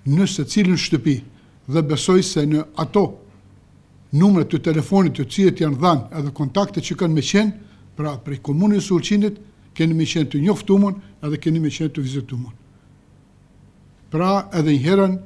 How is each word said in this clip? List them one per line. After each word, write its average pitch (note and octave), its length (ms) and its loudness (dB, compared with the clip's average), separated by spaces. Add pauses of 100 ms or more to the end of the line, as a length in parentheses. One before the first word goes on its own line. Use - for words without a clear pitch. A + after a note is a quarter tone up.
në E3 240 2
secilën F3+ 480 0
shtëpi C#3 420 0 (460)
dhe D#3 160 0
besoj D#3 400 2
se D3 240 -2
në D3+ 160 0 (160)
ato F#3+ 300 0 (1040)
numre F3+ 320 4
të - 160 -4
telefonit D#3+ 540 2
të C#3+ 160 -4
cilët F#3+ 300 2
janë C#3 200 -2
dhanë D#3+ 380 0
edhe C#3+ 140 -6
kontakte G3 500 -2
që E3 160 -6
kanë E3 140 0
me C#3+ 100 0
qenë, G#3 280 2 (440)
pra D3 260 -6
prej C#3 220 -10
komunës F#3+ 440 0
së F#3+ 80 2
Ulqinit, G#3 440 0 (360)
keni E3 200 0
me D#3 120 0
qenë D3+ 240 -2
të C#3+ 120 -2
njoftumon G3 560 2 (240)
edhe D3+ 160 -4
keni E3 200 0
me D3+ 120 -2
qenë D#3 200 -4
të C#3+ 120 -6
vizitumon. B2 500 -8 (1600)
Pra F#3+ 420 0
edhe D#3 220 2
një B2+ 80 0
herën, F#3+ 420 2